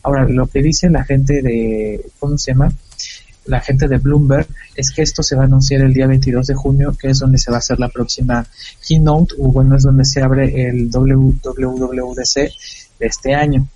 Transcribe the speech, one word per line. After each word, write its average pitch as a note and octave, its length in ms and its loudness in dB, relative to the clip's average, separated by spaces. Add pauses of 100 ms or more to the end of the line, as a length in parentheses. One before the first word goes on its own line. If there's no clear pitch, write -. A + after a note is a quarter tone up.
Ahora, C3+ 240 0
lo B2+ 200 0
que C#3 160 -2
dice D#3+ 260 2
la C#3+ 160 2
gente C3+ 380 0
de, A2 580 -2 (180)
¿cómo C#3+ 200 -4
se C3 140 -4
llama? C#3 200 2 (720)
La B2 160 -2
gente D3 260 0
de C3 120 0
Bloomberg C#3+ 500 2 (260)
es - 160 -4
que D#3+ 120 -4
esto D3+ 200 -4
se C#3+ 140 -2
va C3 60 2
a C3+ 40 4
anunciar C3+ 360 4
el C3 100 4
día C3 140 2
veintidós C3 400 2
de C#3 80 -2
junio, C#3 440 0
que C3+ 120 -4
es C3+ 80 2
donde C3 180 4
se B2 140 0
va A#2+ 80 0
a - 20 -2
hacer A#2+ 180 -4
la B2 120 -2
próxima A#2+ 560 -4 (420)
keynote, D#3 500 2
o C3+ 140 2
bueno, C3+ 240 4
es C3+ 60 4
donde C3+ 240 4
se C3+ 160 -2
abre C3 460 0
el A#2+ 220 -2
W C3 520 2
W B2+ 360 -6
W B2+ 380 -6
D B2+ 80 -8
C C#3 260 -2 (480)
de A#2 80 -4
este C3 280 -4
año. C#3+ 420 0